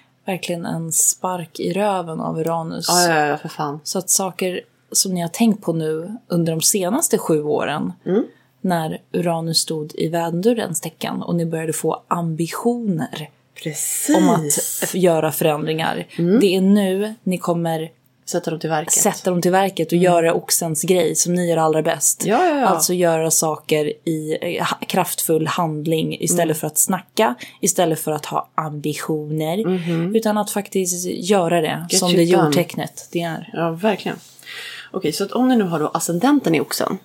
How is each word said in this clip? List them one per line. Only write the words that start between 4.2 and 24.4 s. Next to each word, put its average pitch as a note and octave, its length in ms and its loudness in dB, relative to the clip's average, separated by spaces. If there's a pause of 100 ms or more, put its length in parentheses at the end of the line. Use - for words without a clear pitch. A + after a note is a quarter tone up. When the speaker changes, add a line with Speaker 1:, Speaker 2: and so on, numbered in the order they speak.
Speaker 1:
som F#3+ 220 0
ni F3 60 -2
har E3+ 80 -2
tänkt A3 360 2
på E3+ 80 2
nu D#3+ 440 -4 (120)
under E3+ 240 2
de D#3+ 80 -2
senaste G#3 580 2
sju D#3 240 2
åren, D3+ 500 -2 (140)
Speaker 2:
Mm. G#3 180 2 (360)
Speaker 1:
när E3+ 400 -2 (120)
Uranus E3 460 0
stod D#3 360 -4
i E3 140 -2
väderdörrens E3+ 720 0
tecken - 420 -6
och - 120 -2
ni E3+ 120 0
började D#3+ 260 -4
få - 360 -4
ambitioner E3+ 1200 -2 (320)
Speaker 2:
Precis. - 540 -2
Speaker 1:
om D4 140 6
att D#3+ 280 2 (240)
f-, - 120 -4
göra E3 380 4
förändringar. D#3+ 760 -2 (120)
Speaker 2:
Mm. F3 220 4
Speaker 1:
Det G3+ 60 6 (100)
är F#3+ 40 2
nu G3 640 2
ni F#3 160 -2
kommer E3 520 -2 (380)
Speaker 2:
Sätta E3+ 220 -2
dem D#3+ 100 -4
till D#3+ 100 -4
verket. D#3+ 220 -2
Speaker 1:
sätta - 380 0
dem F3+ 120 2
till F3 80 2
verket F#3+ 360 2
och - 60 -6
Speaker 2:
Mm. F3 120 4
Speaker 1:
göra E3+ 300 4
oxens E3 480 -2
grej F3 320 2
som F3 200 0
ni F3 140 0
gör E3+ 80 2
allra D#3 260 4
bäst. D#3 440 0
Speaker 2:
Ja, A#3+ 200 4
ja, D4 140 2
ja. A#3+ 60 2
Speaker 1:
Alltså F3 280 2
göra E3 360 2
saker D#3 540 0 (240)
i, D#3 320 -2